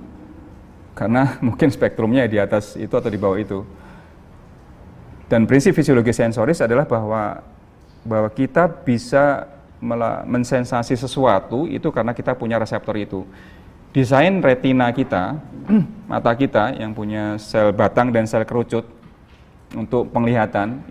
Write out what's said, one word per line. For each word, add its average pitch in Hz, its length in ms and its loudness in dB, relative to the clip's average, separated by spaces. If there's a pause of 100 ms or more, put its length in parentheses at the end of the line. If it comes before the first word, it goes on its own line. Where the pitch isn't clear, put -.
(1000)
Karena 127 380 2
<laughs> - 100 -4
mungkin 135 240 2
spektrumnya 117 560 0
di 107 160 0
atas 104 320 -2
itu 101 180 -8
atau 113 160 0
di 104 80 -4
bawah 98 220 0
itu. 101 240 -6 (1700)
Dan 113 160 4
prinsip 143 320 4
fisiologi 127 320 4
sensoris 117 480 0
adalah 123 260 2
bahwa, 107 540 -2 (640)
bahwa 110 320 0
kita 151 320 2
bisa 139 800 0 (320)
mela-, 117 480 -4
mensensasi 123 720 -2
sesuatu 123 720 0
itu - 240 -6
karena 113 160 -2
kita 127 240 -4
punya 113 240 -2
reseptor 110 400 -4
itu. 98 240 -8 (680)
Desain 139 480 4
retina 127 560 2
kita, 101 400 -2 (320)
<clears throat> 196 80 2 (360)
mata 113 280 0
kita 123 400 0
yang 107 160 -8
punya 107 480 -4
sel 107 320 2
batang 117 400 2
dan 113 80 2
sel 110 240 -2
kerucut 117 400 -2 (880)
untuk 117 400 -2
penglihatan, 117 760 0